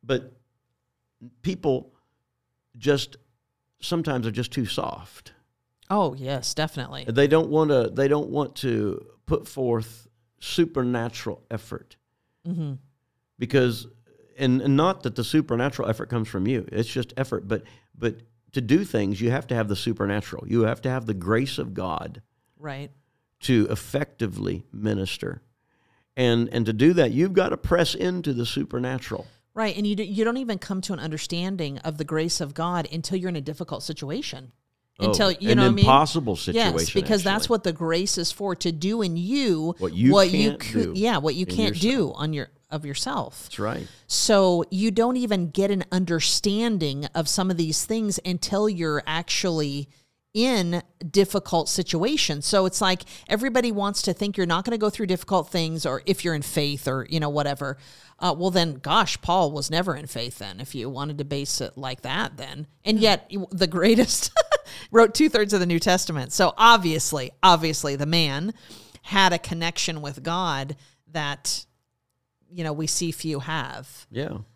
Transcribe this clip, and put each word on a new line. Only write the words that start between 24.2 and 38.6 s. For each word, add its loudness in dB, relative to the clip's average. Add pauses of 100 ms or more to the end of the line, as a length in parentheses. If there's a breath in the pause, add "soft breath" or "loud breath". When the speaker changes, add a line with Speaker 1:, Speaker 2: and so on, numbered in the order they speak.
Speaker 1:
minister. -6 (760)
And, 2
and 0
to 0
do 6
that, 4
you've 0
gotta 2
press 2
into -2
the -2
supernatural. -6 (280)
Speaker 2:
Right, -2
and -2
you 0
d-, -4
you -2
don't 0
even -4
come -6
to -6
an -6
understanding -6
of -8
the -6
grace -2
of -6
God -2
until -4
you're -4
in -4
a -6
difficult -8
situation. -10 (480)
Speaker 1:
Oh, 2
Speaker 2:
Until, 4
you -2
Speaker 1:
an 8
Speaker 2:
know 8
what 8
I 6
mean? 6
Speaker 1:
impossible 6
situation, 0
Speaker 2:
Yes, 0
because 2
that's 0
Speaker 1:
actually. 0
Speaker 2:
what -2
the 0
grace -2
is -2
for, -4
to -2